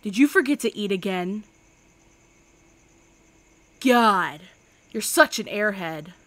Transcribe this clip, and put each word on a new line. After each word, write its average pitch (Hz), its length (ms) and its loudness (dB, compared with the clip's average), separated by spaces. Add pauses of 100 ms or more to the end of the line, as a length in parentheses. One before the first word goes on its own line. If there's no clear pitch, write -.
Did 202 140 -6
you 269 120 6
forget 285 320 2
to - 160 -4
eat 202 160 -4
again? 190 500 -4 (2500)
God, 202 600 2 (500)
you're 220 120 -8
such - 360 2
an 220 80 -6
airhead. 190 680 -6 (140)